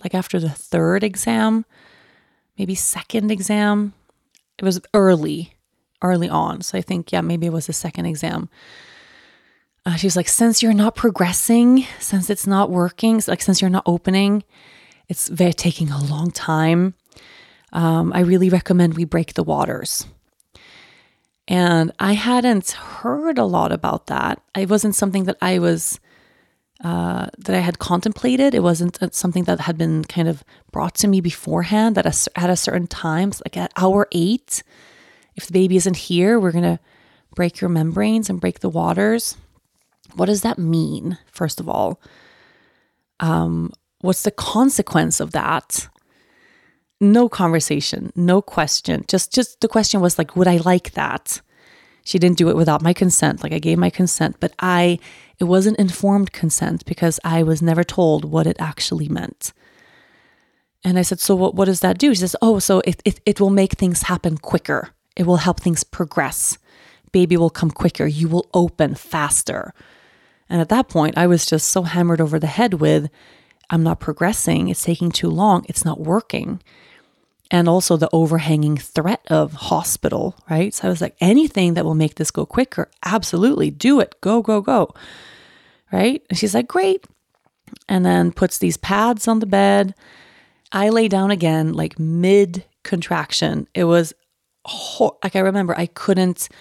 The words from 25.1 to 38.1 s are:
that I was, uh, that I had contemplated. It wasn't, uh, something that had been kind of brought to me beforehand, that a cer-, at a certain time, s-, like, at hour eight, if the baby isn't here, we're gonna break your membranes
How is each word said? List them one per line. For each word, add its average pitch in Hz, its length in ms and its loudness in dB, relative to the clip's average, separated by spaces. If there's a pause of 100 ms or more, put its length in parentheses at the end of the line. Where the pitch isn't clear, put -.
that 190 160 -4
I 185 180 0
was, 170 400 -2 (800)
uh, 175 460 -4 (100)
that - 160 -6
I 185 60 0
had 175 200 -2
contemplated. 247 760 0
It 196 80 2
wasn't, 175 400 0
uh, 175 80 -4
something 180 320 -2
that 170 160 0
had 160 180 -4
been 160 280 -2
kind 165 240 -2
of 151 160 -6 (260)
brought 165 240 -6
to 208 140 0
me 196 100 4
beforehand, 175 760 0
that 196 100 -2
a 160 80 -2
cer-, - 240 -4
at 175 120 -2
a 180 60 2
certain 175 320 -2
time, 170 420 -2
s-, - 160 -12
like, - 120 -10
at 180 180 -8
hour 190 380 2
eight, 180 500 -2 (720)
if - 120 -16
the - 40 -14
baby 185 240 2
isn't 180 220 0
here, 185 420 2
we're 180 140 0
gonna 170 260 0 (560)
break 175 240 -2
your 185 100 -2
membranes 190 600 0